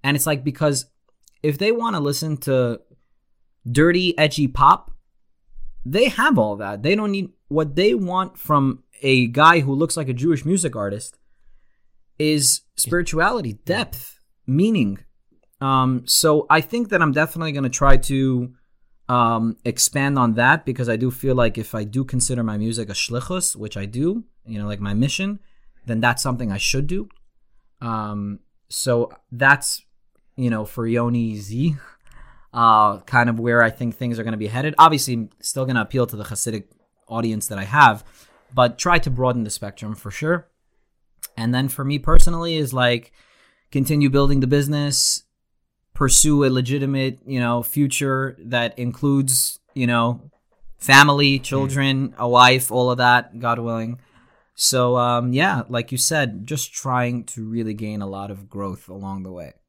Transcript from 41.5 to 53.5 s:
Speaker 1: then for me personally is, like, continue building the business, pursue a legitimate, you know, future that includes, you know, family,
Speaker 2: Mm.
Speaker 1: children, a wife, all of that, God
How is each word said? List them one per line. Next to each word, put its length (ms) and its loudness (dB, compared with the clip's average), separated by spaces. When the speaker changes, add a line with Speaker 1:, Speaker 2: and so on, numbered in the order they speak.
Speaker 1:
then 140 -2
for 160 -8
me 160 -4
personally 560 6
is, 180 -2
like, 380 0
continue 380 2
building 300 4
the 80 0
business, 760 -2
pursue 520 4
a 40 4
legitimate, 760 -2
you 140 -4
know, 240 -2
future 760 -2
that 380 -4
includes, 840 -2
you 140 -2
know, 440 -2
family, 640 6
Speaker 2:
Mm. 40 -10
Speaker 1:
children, 720 -2
a 100 -4
wife, 440 6
all 200 0
of 60 -2
that, 420 2
God 200 -2